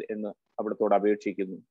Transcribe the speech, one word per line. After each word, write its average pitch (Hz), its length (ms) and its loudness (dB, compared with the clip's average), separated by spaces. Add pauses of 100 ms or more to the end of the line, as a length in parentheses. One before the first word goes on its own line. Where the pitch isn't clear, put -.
(100)
എന്ന് 107 180 -6
അവിടുത്തോട് 104 640 -2
അപേക്ഷിക്കുന്നു. 98 640 0 (140)